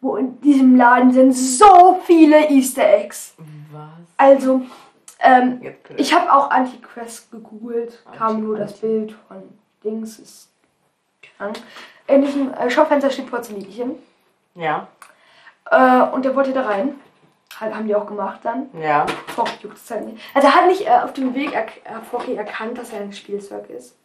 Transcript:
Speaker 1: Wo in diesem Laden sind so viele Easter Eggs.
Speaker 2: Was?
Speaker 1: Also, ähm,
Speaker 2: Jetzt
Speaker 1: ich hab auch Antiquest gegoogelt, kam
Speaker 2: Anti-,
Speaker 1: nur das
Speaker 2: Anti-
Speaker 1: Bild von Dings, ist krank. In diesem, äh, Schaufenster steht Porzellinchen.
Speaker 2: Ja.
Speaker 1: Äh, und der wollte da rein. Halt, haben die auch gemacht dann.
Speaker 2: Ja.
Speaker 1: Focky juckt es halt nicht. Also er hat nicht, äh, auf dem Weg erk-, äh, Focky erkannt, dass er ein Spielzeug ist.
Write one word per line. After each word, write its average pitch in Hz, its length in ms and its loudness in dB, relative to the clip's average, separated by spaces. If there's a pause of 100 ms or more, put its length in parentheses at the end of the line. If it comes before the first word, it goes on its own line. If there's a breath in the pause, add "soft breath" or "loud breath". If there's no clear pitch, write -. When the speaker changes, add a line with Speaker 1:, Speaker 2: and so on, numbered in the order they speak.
Speaker 1:
Wo 262 160 -6
in 254 240 -8
diesem 262 340 4
Laden 247 380 4
sind 262 200 6
so 370 720 6
viele 302 440 6
Easter 269 340 0
Eggs. - 500 0 (380)
Speaker 2:
Was? 151 100 -18 (360)
Speaker 1:
Also, 262 440 4 (580 loud breath)
ähm, 254 440 2
Speaker 2:
Jetzt - 160 -18 (160)
Speaker 1:
ich - 180 -2
hab - 160 0
auch - 220 2
Antiquest - 800 -8
gegoogelt, 233 720 -12 (140)
kam 220 180 -4
Speaker 2:
Anti-, 220 60 -6
Speaker 1:
nur 214 160 -6
das 202 160 -8
Speaker 2:
Anti- - 140 -20
Speaker 1:
Bild 220 240 -4 (160)
von 190 140 -20 (420)
Dings, 220 360 -10
ist - 300 -20 (880)
krank. 202 200 -12 (500 loud breath)
In 277 160 4
diesem, 277 300 -4
äh, 247 160 -6
Schaufenster 285 400 0
steht - 220 -12
Porzellinchen. 226 640 -12 (580)
Speaker 2:
Ja. 165 340 -8 (840 soft breath)
Speaker 1:
Äh, 254 300 4 (120)
und 262 120 -6
der 262 100 -4
wollte 269 160 -2
da 262 120 -4
rein. 214 360 -6 (600)
Halt, 220 140 -10
haben 214 140 -10
die 208 80 -2
auch 208 100 -4
gemacht 196 380 -12
dann. 233 260 -8 (100)
Speaker 2:
Ja. 151 260 -2 (220)
Speaker 1:
Focky - 360 -8
juckt - 140 -18
es - 120 -20
halt 214 160 -10
nicht. - 160 -18 (140 loud breath)
Also 277 140 2
er 285 60 2
hat 349 120 4
nicht, 370 180 0
äh, - 40 -6 (140)
auf 262 100 -12
dem 262 200 -6
Weg 277 220 -8
erk-, - 300 -8
äh, 220 160 -16 (100)
Focky 240 240 -8
erkannt, 220 420 -12
dass 240 140 -16
er 214 100 -14
ein 202 120 -14
Spielzeug 202 560 -14
ist. - 360 -20